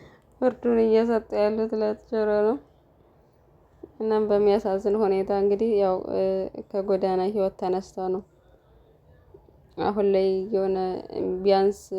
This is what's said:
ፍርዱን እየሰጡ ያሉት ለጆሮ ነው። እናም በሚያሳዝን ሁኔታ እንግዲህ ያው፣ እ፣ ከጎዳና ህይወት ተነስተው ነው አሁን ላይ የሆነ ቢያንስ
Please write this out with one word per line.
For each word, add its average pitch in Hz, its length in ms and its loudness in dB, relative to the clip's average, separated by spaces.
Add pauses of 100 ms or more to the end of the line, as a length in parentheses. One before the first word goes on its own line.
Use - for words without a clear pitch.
(340)
ፍርዱን 240 460 0
እየሰጡ 226 560 2
ያሉት 220 380 0
ለጆሮ 214 560 -2 (140)
ነው። 226 140 2 (1400)
እናም 220 260 0
በሚያሳዝን 202 720 2
ሁኔታ 196 380 0
እንግዲህ 202 380 2
ያው፣ 196 220 2 (140)
እ፣ 190 120 -2 (420)
ከጎዳና 190 600 -2
ህይወት 196 320 -2
ተነስተው 185 520 -6
ነው 185 140 -4 (1600)
አሁን 202 300 -2
ላይ 190 200 2 (200)
የሆነ 196 300 0 (600)
ቢያንስ 196 420 2 (200)